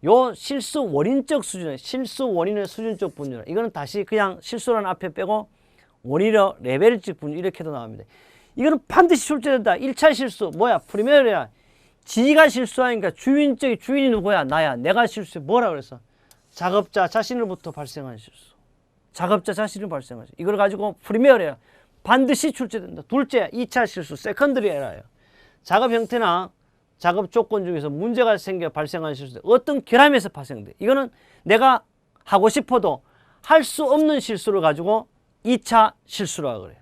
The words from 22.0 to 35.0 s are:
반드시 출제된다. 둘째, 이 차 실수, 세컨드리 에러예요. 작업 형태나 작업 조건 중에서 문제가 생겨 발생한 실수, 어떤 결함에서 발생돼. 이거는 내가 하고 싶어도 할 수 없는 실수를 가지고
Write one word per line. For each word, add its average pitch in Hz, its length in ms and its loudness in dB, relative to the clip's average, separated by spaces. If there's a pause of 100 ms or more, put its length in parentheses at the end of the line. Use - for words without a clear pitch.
반드시 262 500 2
출제된다. 180 560 -10
둘째, 247 460 0
이 240 140 -6
차 247 180 0
실수, 165 300 -10
세컨드리 240 520 -2
에러예요. 139 340 -6 (600)
작업 226 300 0
형태나 220 580 0 (480)
작업 180 340 -2
조건 220 320 0
중에서 156 280 -4
문제가 220 460 0
생겨 175 320 -6
발생한 151 440 -6
실수, 131 300 -14
어떤 254 420 2
결함에서 247 440 6
발생돼. 123 500 -14
이거는 254 320 0 (320)
내가 240 400 4 (400)
하고 196 260 4
싶어도 208 540 0 (400)
할 311 200 6
수 302 200 -6
없는 302 360 4
실수를 202 420 -2
가지고 165 460 2 (360)